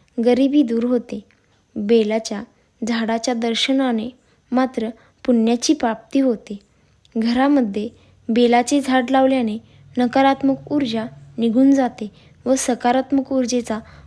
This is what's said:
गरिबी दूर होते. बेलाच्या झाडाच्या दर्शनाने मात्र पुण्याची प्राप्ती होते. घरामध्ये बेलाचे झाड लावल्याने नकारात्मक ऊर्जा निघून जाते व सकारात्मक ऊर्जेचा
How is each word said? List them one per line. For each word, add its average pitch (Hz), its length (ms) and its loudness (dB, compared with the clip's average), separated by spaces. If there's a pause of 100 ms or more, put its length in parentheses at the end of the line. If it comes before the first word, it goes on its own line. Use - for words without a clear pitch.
(240)
गरिबी 269 380 4
दूर 233 220 0
होते. 240 360 -4 (560)
बेलाच्या 220 640 0 (460)
झाडाच्या 226 460 -2
दर्शनाने 233 720 -2 (440)
मात्र 247 360 -2 (360)
पुण्याची 240 500 2
प्राप्ती 247 460 -2
होते. 220 380 -2 (580)
घरामध्ये 233 720 0 (400)
बेलाचे 240 520 2
झाड 254 300 0
लावल्याने 262 480 2 (400)
नकारात्मक 269 720 0
ऊर्जा 226 320 -2 (340)
निघून 240 340 4
जाते 240 380 0 (360)
व 262 80 2
सकारात्मक 262 800 -2
ऊर्जेचा 240 460 -2 (280)